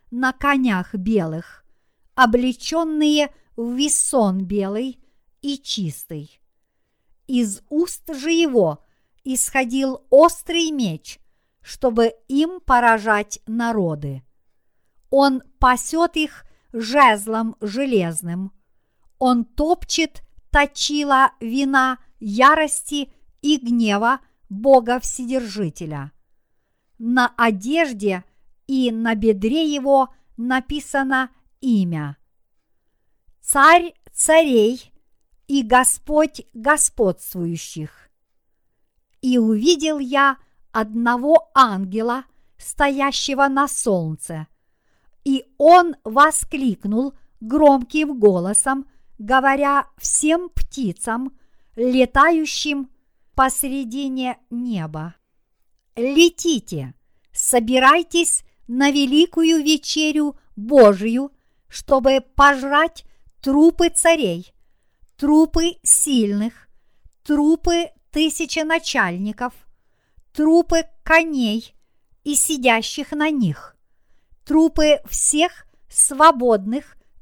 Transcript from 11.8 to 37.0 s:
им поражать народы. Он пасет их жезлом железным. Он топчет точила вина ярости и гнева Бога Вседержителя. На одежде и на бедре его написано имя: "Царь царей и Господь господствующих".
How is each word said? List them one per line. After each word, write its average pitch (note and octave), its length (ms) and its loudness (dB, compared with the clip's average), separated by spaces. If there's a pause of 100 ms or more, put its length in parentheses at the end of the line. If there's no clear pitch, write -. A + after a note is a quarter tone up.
им E4 320 -2
поражать A3+ 840 0
народы. F3 800 -6 (880)
Он C4+ 320 2 (160)
пасет D#4+ 580 0
их D#4 260 -6 (300)
жезлом A3+ 880 0
железным. F#3+ 880 -4 (680)
Он B3 260 0
топчет - 800 -4 (260)
точила C#4+ 920 0
вина C4 600 -2 (240)
ярости C#4+ 880 0 (300)
и D4 160 0
гнева A#3 600 0 (280)
Бога A#3+ 520 2
Вседержителя. G3 1120 -8 (880)
На B3 360 0
одежде A3 880 -2 (440)
и C4 240 -2
на A3+ 240 -2
бедре A3 580 0
его C4+ 400 0 (240)
написано C4 920 -4 (300)
имя: E3+ 560 -2 (1200)
"Царь E4 540 4 (180)
царей C4 800 2 (540)
и C#4 160 -2
Господь D4 880 0
господствующих". F#3 1600 -4 (1120)